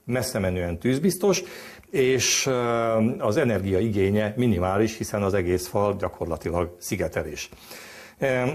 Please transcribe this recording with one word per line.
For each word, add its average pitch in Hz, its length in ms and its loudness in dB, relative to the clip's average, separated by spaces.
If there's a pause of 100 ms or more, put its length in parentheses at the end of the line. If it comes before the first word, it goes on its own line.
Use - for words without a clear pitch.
messze 120 340 -2
menően 90 400 -2
tűzbiztos, 175 640 2 (460)
és, 131 560 2
ö, 135 80 0 (680)
az 110 180 0
energiaigénye 101 1000 2
minimális, 107 600 2
hiszen 104 260 -2
az 95 100 2
egész 90 340 0
fal 101 320 0
gyakorlatilag 85 800 -4
szigetelés. 80 680 -4 (720)
Ö, 127 240 0 (120)